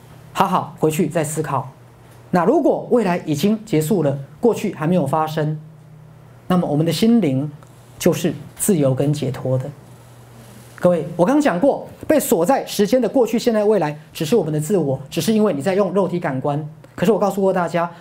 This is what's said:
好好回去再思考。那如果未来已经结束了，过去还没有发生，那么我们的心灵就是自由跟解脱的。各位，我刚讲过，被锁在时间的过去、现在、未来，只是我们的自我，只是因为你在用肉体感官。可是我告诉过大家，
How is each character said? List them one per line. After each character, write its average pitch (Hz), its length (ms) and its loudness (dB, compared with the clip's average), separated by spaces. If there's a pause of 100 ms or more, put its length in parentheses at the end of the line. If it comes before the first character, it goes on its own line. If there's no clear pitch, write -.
(340)
好 190 140 2
好 165 320 -2
回 156 100 2
去 156 180 0
再 156 160 -2
思 151 200 -4
考。 139 260 -4 (640)
那 175 140 2
如 294 160 4
果 247 300 0
未 233 120 4
来 180 220 0
已 156 80 -2
经 208 320 0
结 151 160 0
束 165 220 0
了， 143 120 0 (240)
过 151 140 4
去 175 220 -4
还 151 100 -4
没 180 80 2
有 180 140 2
发 156 180 0
生， 156 340 -4 (880)
那 185 100 0
么 175 120 0
我 143 80 0
们 156 100 2
的 165 60 0
心 226 280 2
灵 147 320 -2 (460)
就 170 160 2
是 156 180 -2 (240)
自 196 220 0
由 135 160 2
跟 143 180 0
解 139 200 -4
脱 131 260 -2
的。 131 80 -4 (1080)
各 180 160 2
位， 156 240 -2
我 170 100 2
刚 285 160 4
讲 180 180 2
过， 269 280 0 (200)
被 302 120 4
锁 175 260 2
在 254 220 2
时 - 180 0
间 254 160 2
的 214 80 0
过 254 160 2
去、 220 140 -2
现 240 120 0
在、 214 120 2
未 208 160 4
来， 151 180 -4 (160)
只 165 100 -6
是 156 120 0
我 160 80 4
们 156 100 -4
的 151 60 -2
自 190 180 0
我， 139 220 -2 (100)
只 170 100 -6
是 220 140 0
因 214 100 2
为 202 80 2
你 143 80 -2
在 185 140 0
用 190 180 0
肉 190 160 2
体 175 120 -2
感 135 200 -4
官。 147 240 -2 (300)
可 - 100 -6
是 202 80 4
我 190 60 4
告 196 140 0
诉 196 100 -4
过 190 100 2
大 180 160 0
家， 170 220 -2 (120)